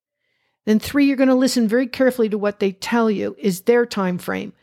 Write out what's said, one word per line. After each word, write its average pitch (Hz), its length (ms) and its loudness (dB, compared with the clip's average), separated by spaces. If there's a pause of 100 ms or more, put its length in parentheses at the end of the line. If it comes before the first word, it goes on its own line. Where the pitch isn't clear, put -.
(680)
Then 214 120 2
three, 285 280 0
you're 277 100 2
gonna 262 180 4
listen 254 340 2
very 247 180 0
carefully 247 420 0
to 208 100 -4
what 202 220 -4
they 196 120 0
tell 226 380 -2
you 202 280 -4
is 185 240 -2
their 240 240 2
time 185 320 -4
frame, 190 340 -8 (100)